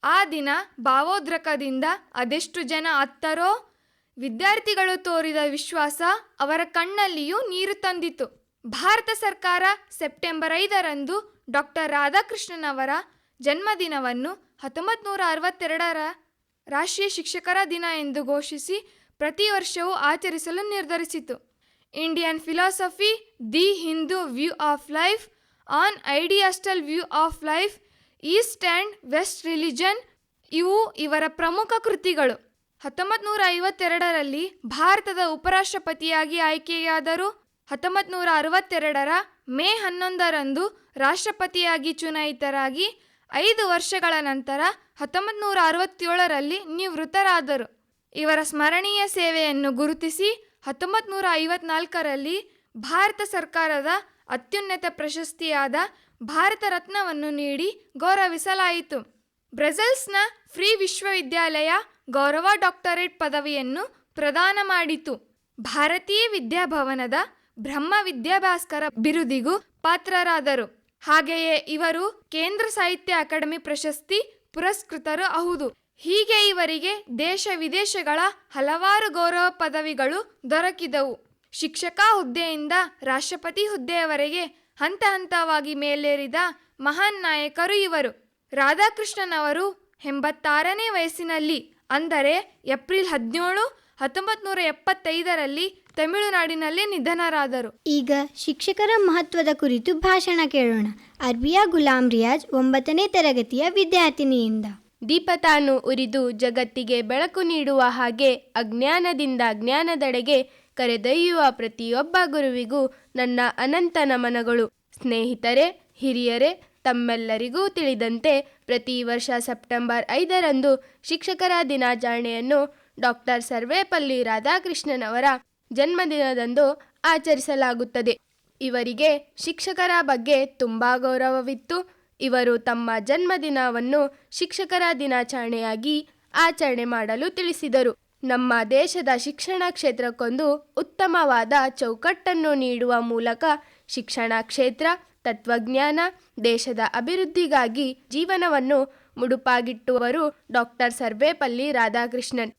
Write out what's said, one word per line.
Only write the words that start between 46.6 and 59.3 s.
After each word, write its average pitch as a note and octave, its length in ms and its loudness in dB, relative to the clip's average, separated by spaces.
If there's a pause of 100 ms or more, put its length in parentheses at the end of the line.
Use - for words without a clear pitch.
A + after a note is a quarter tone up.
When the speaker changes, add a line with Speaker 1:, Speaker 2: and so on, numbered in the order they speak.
Speaker 1:
ನಿವೃತ್ತರಾದರು. D#4+ 1300 -2 (240)
ಇವರ D4+ 280 2
ಸ್ಮರಣೀಯ E4+ 640 0
ಸೇವೆಯನ್ನು D#4+ 680 0
ಗುರುತಿಸಿ D#4+ 920 -2
ಹತ್ತೊಂಬತ್ತು G4 440 -4
ನೂರ G4 200 -4
ಐವತ್ನಾಲ್ಕರಲ್ಲಿ E4 1400 -4 (100)
ಭಾರತ F4 480 0
ಸರ್ಕಾರದ E4 640 -2 (420)
ಅತ್ಯುನ್ನತ F#4 600 -6
ಪ್ರಶಸ್ತಿಯಾದ D4+ 840 -4 (480)
ಭಾರತ F4 460 0
ರತ್ನವನ್ನು F4 600 -4
ನೀಡಿ C#4+ 680 -4
ಗೌರವಿಸಲಾಯಿತು. F4 1300 -2 (260)